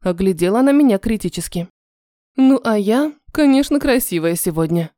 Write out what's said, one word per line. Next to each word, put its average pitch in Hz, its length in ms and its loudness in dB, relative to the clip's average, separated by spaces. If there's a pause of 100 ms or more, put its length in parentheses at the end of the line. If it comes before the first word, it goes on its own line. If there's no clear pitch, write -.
оглядела 185 580 0
она 277 120 4
меня 269 260 2
критически. 180 720 -6 (680)
Ну 262 260 4
а 214 160 0
я, 247 360 0 (180)
конечно, 285 480 2
красивая 175 560 -2
сегодня, 165 600 -2